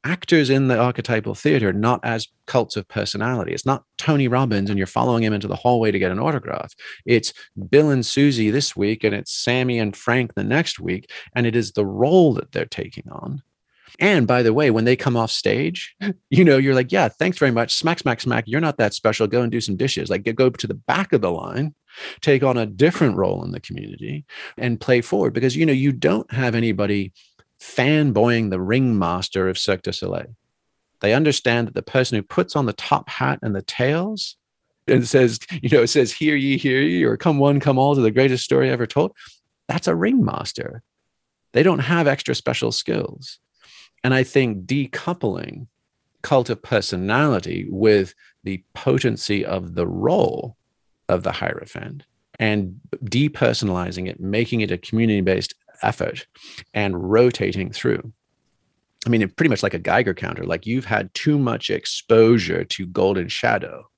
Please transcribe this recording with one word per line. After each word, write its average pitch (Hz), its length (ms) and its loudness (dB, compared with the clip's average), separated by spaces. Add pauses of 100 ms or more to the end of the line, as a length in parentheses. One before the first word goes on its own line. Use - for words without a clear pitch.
actors 156 460 2
in 135 180 4
the 123 100 2
archetypal 113 580 0
theater, 120 360 2
not 110 320 2
as 113 240 -4 (180)
cults 120 300 0
of 98 120 -8
personality. 104 640 -4
It's - 120 -6
not 135 180 0 (140)
Tony 143 300 0
Robbins 113 420 0
and 101 80 -2
you're 95 100 -2
following 117 360 0
him 107 100 0
into 104 140 -4
the 98 80 -4
hallway 113 360 2
to 98 80 0
get 92 120 0
an 95 80 -4
autograph. - 540 -4 (320)
It's 117 280 2 (360)
Bill 147 200 6
and 127 160 2
Susie 127 460 2
this 135 240 -2
week, 104 280 -2
and 104 120 2
it's 101 160 -8
Sammy 123 480 -2
and 104 160 -2
Frank 120 380 -2
the 98 100 -4
next 135 360 -2
week. 90 300 -8 (260)
And 120 100 0
it 113 100 -2
is 104 160 -2
the 104 140 -2
role 135 480 4
that - 180 -6
they're - 140 -4
taking - 440 -12
on. - 320 -12 (580)
And 175 260 4
by 123 160 4
the 113 120 4
way, 139 180 4
when 110 140 2
they 127 100 4
come 127 200 -2
off 113 160 0
stage, 143 640 -2 (180)
<laughs> - 160 -16
you 156 140 6
know, 143 140 8
you're 135 180 4
like, 127 160 0
"Yeah, 180 180 2
thanks - 280 -2
very 139 140 4
much. 117 240 0
Smack, 165 240 -2
smack, 120 220 -2
smack. 117 260 -2
You're 127 120 -2
not 160 180 -2
that 107 160 2
special. 110 340 0
Go 120 160 0
and 113 80 -2
do 110 100 -2
some 98 160 -6
dishes." 127 320 -2
Like, 95 140 -2 (120)
go 127 140 4
to 123 180 -6
the - 60 0
back - 400 0
of 117 80 4
the 90 100 0
line, 90 440 -6 (460)
take 139 200 4
on 127 160 2
a 113 80 0
different 107 520 2
role 92 260 0
in 90 80 -8
the 90 80 -8
community - 680 -12 (320)
and 117 240 -4
play 123 200 2
forward, 185 320 0
because, 123 220 0
you 160 100 2
know, 151 80 4
you 135 180 2
don't 160 420 0
have 120 220 0
anybody 101 580 0 (500)
fanboying 120 840 2
the 92 120 -2
ringmaster 95 840 0
of 92 100 -2
Cirque 95 260 -2
du 98 100 -6
Soleil. 92 420 -8 (640)
They 104 140 2
understand 123 540 2
that - 80 -12
the - 60 -4
person 127 360 0
who 101 60 -2
puts - 320 -2
on 139 100 0
the 104 80 -2
top - 360 -2
hat 135 320 -4
and 107 140 -4
the 95 60 -4
tails 170 760 -4 (520)
and 123 200 4
says, 123 320 4 (220)
you 135 80 -2
know, 123 160 6
says, 120 260 2
"Hear 151 240 0
ye, 139 220 0
hear 131 240 0
ye," 165 220 2
or 117 140 2
"Come 156 220 2
one, 143 220 4
come 139 160 2
all 139 180 2
to 135 60 2
the 113 100 4
greatest 127 320 2
story 135 260 2
ever 120 160 -2
told," 160 280 0 (560)
that's - 180 -2
a 165 80 2
ringmaster. 170 880 -2 (720)
They 147 100 4
don't 170 160 4
have 156 280 0
extra - 280 -2
special - 360 -2
skills. - 680 -6 (640)
And 131 100 2
I 131 100 2
think 113 420 0
decoupling 127 1040 -6 (540)
cult 131 280 2
of 113 120 -4
personality 98 1080 0
with 98 440 2 (300)
the 95 180 -8 (120)
potency 117 720 -2
of 90 300 -6
the 87 120 -2
role 110 720 0 (500)
of 90 160 0
the 90 80 -4
Hierophant - 720 -10 (360)
and 104 400 -2 (260)
depersonalizing 101 1040 -2
it, - 120 -10
making 110 420 -2
it 101 100 -2
a 110 60 -4
community-based 101 760 0 (280)
effort - 460 -4 (460)
and 95 380 -2
rotating 98 600 2
through. - 400 -4 (920)
I 113 40 -2
mean, 117 120 4
it 95 140 -4
pretty 165 140 2
much 107 140 -2
like 101 100 -2
a 87 60 -6
Geiger 101 340 0
counter, 87 320 -8
like, 87 200 -6
you've 117 200 -4
had 101 280 -2
too 151 240 0
much 117 320 -2
exposure 101 960 2
to - 220 -8
Golden 92 420 0
Shadow. 104 580 -4 (100)